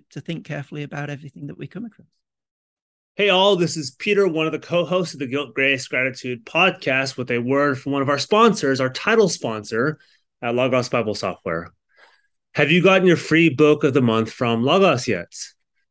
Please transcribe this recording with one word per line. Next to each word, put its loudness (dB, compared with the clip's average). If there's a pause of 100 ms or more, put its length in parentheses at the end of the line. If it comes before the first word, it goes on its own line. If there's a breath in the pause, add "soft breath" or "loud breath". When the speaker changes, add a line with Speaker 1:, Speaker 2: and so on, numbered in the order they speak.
(120)
Speaker 1:
to -14
think -10
carefully -10
about -10
everything -14
that -14
we -14
come -14
across. -20 (1080)
Speaker 2:
Hey 2
all, 4
this -2
is -8
Peter, 0
one -2
of -2
the -6
co-hosts -2
of -18
the -4
Guilt, -6
Grace, 0
Gratitude -4
podcast 0
with -6
a 0
word 0
from -6
one 0
of 0
our 0
sponsors, 2
our 0
title 2
sponsor -4 (460 soft breath)
at -2
Logos 0
Bible -2
Software. -6 (800 soft breath)
Have 2
you 4
gotten 4
your 6
free 2
book 2
of 2
the 2
month 0
from -2
Logos 2
yet? -4 (600)